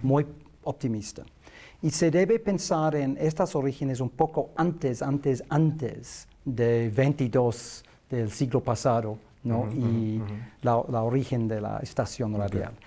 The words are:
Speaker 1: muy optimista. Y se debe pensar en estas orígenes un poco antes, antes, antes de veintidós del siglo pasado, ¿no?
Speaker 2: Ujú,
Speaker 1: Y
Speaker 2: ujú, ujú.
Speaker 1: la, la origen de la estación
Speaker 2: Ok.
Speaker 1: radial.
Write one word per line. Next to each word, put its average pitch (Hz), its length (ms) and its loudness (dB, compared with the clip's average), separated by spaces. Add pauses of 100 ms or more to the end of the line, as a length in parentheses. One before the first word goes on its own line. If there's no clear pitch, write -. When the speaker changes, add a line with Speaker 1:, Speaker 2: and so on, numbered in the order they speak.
Speaker 1:
muy 143 240 4 (360)
optimista. 110 600 -6 (580)
Y 156 80 2
se 160 220 2
debe 190 260 4
pensar 165 580 0
en 139 240 0
estas 156 360 0
orígenes 135 440 -2
un 123 120 -2
poco 156 440 0
antes, 160 460 0
antes, 139 480 0
antes 147 760 0 (180)
de 117 500 2
veintidós 131 880 2 (240)
del 117 220 -2
siglo 127 340 0
pasado, 113 540 0 (260)
¿no? 120 180 0
Speaker 2:
Ujú, 110 140 -2
Speaker 1:
Y 113 420 0
Speaker 2:
ujú, 110 80 -4
ujú. 104 80 -6 (280)
Speaker 1:
la, 117 260 4
la 117 140 0
origen 120 460 0
de 107 140 -2
la 104 180 -4
estación 107 560 -4
Speaker 2:
Ok. 104 60 0
Speaker 1:
radial. 101 320 -2 (140)